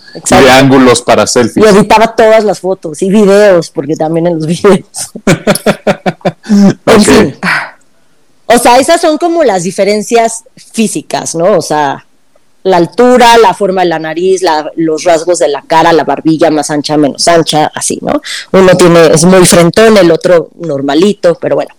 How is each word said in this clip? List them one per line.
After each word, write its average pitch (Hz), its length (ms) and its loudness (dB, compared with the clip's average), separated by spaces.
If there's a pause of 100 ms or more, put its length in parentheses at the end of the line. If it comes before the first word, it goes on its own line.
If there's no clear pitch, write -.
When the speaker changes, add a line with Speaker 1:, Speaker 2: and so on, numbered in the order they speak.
(200)
Speaker 1:
Exacto. 127 320 0
Speaker 2:
ángulos 131 500 2
para 107 260 0
selfies. 123 380 0
Speaker 1:
Y 214 120 6
editaba 220 380 2
todas 220 300 2
las 190 160 -4
fotos 175 400 -8
y 190 80 -2
videos, 196 600 2
porque 151 280 -6
también 165 300 -2
en 175 80 -2
los 156 120 -6
<laughs> - 0 -
videos. 190 380 0 (1600)
En 202 360 2
Speaker 2:
Ok. 226 160 2
Speaker 1:
fin. 202 340 0 (1120)
O 240 100 2
sea, 247 220 2
esas 330 200 0
son 311 180 0
como 339 260 -2
las 190 200 -2
diferencias 208 800 -2 (300)
físicas, 165 640 -6
¿no? 175 220 0
O 156 40 -2
sea, 147 440 -4 (580)
la 190 140 0
altura, 240 600 2
la 208 160 4
forma 190 280 -4
de 175 60 0
la 160 120 -4
nariz, 170 420 -4
la, 156 340 -2
los 156 300 -4
rasgos 170 340 -2
de 160 80 0
la 143 140 -4
cara, 165 320 0
la 151 100 2
barbilla 151 480 -2
más 151 180 -4
ancha, 151 280 -4
menos 147 300 -2
ancha, 156 460 0
así, - 280 -8
¿no? - 200 -4 (300)
Uno 185 240 4
tiene, 170 380 4
es 160 100 0
muy 185 220 4
frentón, 202 520 2
el 175 140 4
otro 165 380 0 (100)
normalito, 160 800 -2
pero 147 160 -4
bueno. - 240 -6